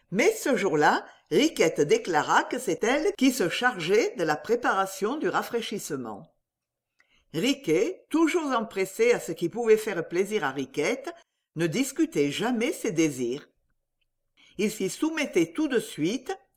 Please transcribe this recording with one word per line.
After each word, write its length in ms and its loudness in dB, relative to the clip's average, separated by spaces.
Mais 220 2
ce 240 0
jour-là, 480 2
Riquette 500 2
déclara 640 2
que 140 -6
c'est 260 -2
elle 340 0
qui 140 6
se 160 0
chargeait 680 0
de 60 -2
la 140 0
préparation 800 -2
du 120 -2
rafraîchissement. 1080 -6
Riquet, 760 0
toujours 420 2
empressé 600 0
à 60 2
ce 140 -8
qui 160 -2
pouvait 280 4
faire 320 -4
plaisir 360 -2
à 80 0
Riquette, 600 -4
ne 100 0
discutait 640 0
jamais 420 -2
ses 200 -4
désirs. 560 -2
Il 140 0
s'y 180 -4
soumettait 640 0
tout 160 -2
de 120 2
suite, 520 -4